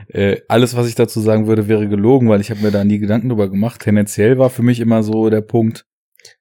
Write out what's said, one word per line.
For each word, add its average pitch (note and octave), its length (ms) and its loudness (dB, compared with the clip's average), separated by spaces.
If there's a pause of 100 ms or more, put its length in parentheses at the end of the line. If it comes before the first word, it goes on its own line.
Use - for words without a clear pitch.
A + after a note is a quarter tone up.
Äh, G2+ 400 -2
alles, A#2+ 280 0
was A#2+ 100 -2
ich A2+ 80 -6
dazu A2+ 260 -2
sagen G#2+ 260 0
würde, G#2+ 200 0
wäre G#2+ 220 0
gelogen, A2+ 400 2
weil G2+ 120 2
ich G2 100 -6
habe G#2 100 -8
mir G#2 100 0
da G2+ 140 0
nie G#2 140 2
Gedanken G#2+ 320 -2
drüber G#2+ 180 -2
gemacht. G2+ 320 -4
Tendenziell G#2+ 580 0
war C3 120 4
für A#2 120 -6
mich A#2+ 180 2
immer A2+ 220 0
so A2 280 0
der G#2+ 100 2
Punkt, A2+ 460 -2 (540)